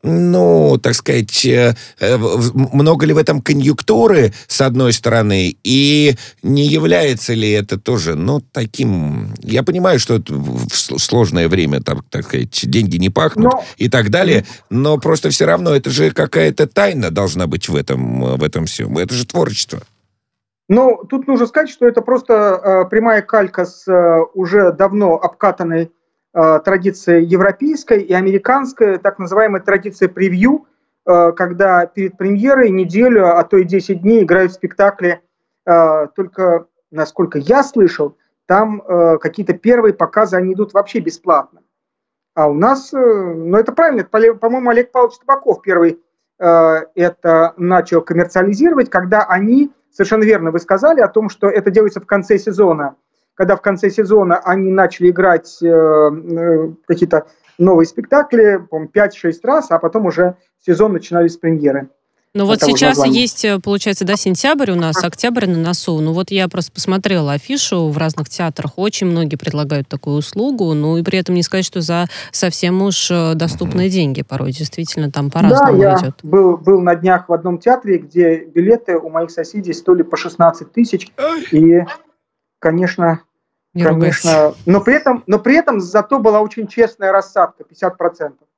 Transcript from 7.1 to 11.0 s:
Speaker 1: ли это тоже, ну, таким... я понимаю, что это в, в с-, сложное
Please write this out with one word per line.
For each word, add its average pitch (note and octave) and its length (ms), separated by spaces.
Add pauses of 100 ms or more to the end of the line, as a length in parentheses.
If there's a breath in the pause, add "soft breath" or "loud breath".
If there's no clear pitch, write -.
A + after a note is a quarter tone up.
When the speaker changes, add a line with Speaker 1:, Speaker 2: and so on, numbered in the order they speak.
Speaker 1:
ли A2 180
это G2+ 280
тоже, E2+ 360
ну, G#2+ 260 (100)
таким... E2+ 880
я B2 240
понимаю, F3+ 360
что A#2 160
это G2+ 180
в, B1+ 340
в - 80
с-, C2+ 220
сложное F2+ 520